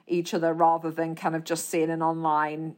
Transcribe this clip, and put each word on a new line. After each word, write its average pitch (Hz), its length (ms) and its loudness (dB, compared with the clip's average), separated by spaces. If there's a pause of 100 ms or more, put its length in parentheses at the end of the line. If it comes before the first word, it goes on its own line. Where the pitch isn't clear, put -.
each 175 260 -2
other, 165 200 2
rather 165 360 4
than 165 260 -4
kind 160 200 -2
of 160 80 -4
just 165 260 -4
seeing 165 220 2
an 165 100 -2
online 156 760 0